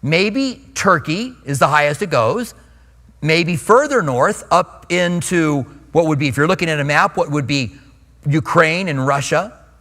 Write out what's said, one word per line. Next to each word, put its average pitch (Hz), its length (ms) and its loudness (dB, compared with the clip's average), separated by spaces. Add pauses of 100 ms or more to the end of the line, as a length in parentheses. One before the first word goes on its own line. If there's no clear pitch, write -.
Maybe 208 680 -4
Turkey 196 640 -4 (100)
is 135 140 -4
the 165 80 2
highest 147 340 0
it 202 80 -4
goes. 147 460 -2 (680)
Maybe 165 340 0
further 254 460 2
north 151 480 0
up - 420 -2
into 175 720 0 (300)
what 160 160 2
would 156 100 0
be, 143 100 -2
if 120 100 -2
you're 147 100 2
looking 180 220 0
at 151 100 -2
a 143 40 -2
map, 151 340 0
what 170 120 -2
would 143 160 -2
be 131 280 -2 (540)
Ukraine 165 600 2
and 135 180 -2
Russia. 147 580 -2 (180)